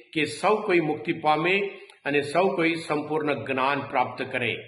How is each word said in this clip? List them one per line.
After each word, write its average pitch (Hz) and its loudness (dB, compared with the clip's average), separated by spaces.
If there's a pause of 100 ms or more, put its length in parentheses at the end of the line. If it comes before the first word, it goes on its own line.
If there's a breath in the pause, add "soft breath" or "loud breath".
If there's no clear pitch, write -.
(140)
કે 151 0
સૌ 202 2
કોઈ 208 2
મુક્તિ 151 -2
પામે 160 2 (440 loud breath)
અને 143 2
સૌ 185 2
કોઈ 165 2
સંપૂર્ણ 147 -2
જ્ઞાન 135 0
પ્રાપ્ત 123 -2
કરે. 120 -2 (120)